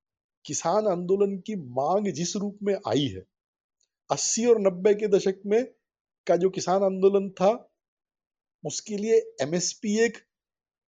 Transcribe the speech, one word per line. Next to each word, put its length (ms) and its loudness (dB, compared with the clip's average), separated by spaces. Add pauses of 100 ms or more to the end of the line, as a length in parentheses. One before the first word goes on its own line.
(460)
किसान 420 -2
आंदोलन 500 0
की 180 -10
मांग 520 -2
जिस 280 -4
रूप 280 -6
में 120 0 (120)
आई 200 0
है, 160 -12 (880)
अस्सी 340 -2
और 160 6
नब्बे 320 2
के 140 -2
दशक 280 2 (100)
में 280 0 (540)
का 80 4
जो 140 2
किसान 340 -2
आंदोलन 460 2
था, 440 0 (920)
उसके 320 -8
लिए 180 2
एमएसपी 840 -2
एक 180 2 (720)